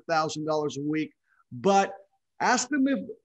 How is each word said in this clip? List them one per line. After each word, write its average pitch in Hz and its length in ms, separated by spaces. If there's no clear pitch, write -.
thousand 156 360
dollars 151 340
a 139 40
week, 151 300
but 196 440
ask 233 280
them 277 180
if 269 140